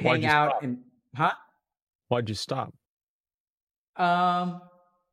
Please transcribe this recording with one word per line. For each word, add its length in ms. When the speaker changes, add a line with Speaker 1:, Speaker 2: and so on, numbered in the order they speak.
Speaker 1:
Why'd 0
Speaker 2:
hang 240
Speaker 1:
you 40
Speaker 2:
out 260
Speaker 1:
stop? 100
Speaker 2:
and, 180
huh? 200
Speaker 1:
Why'd 200
you 60
stop? 400
Speaker 2:
Um, 640